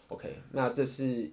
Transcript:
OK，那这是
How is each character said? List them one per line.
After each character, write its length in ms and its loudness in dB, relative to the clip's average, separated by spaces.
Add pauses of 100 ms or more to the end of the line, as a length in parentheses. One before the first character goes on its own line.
OK， 280 -8 (160)
那 160 4
这 160 4
是 480 0